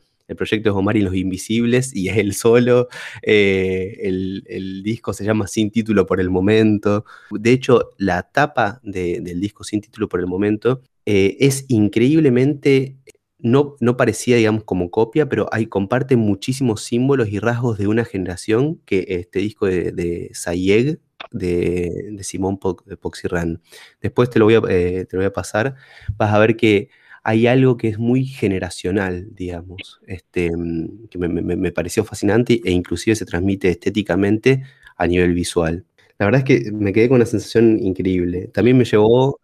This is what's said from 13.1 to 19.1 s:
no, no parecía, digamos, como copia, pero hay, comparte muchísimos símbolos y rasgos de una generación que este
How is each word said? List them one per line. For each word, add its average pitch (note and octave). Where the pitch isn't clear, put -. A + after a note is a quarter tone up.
no, C3+
no A#2+
parecía, A#2+
digamos, A2
como F2+
copia, C3+
pero A2
hay, A2+
comparte B2
muchísimos A2+
símbolos B2
y G2+
rasgos A#2
de G2
una A2+
generación A2
que F#2+
este F2+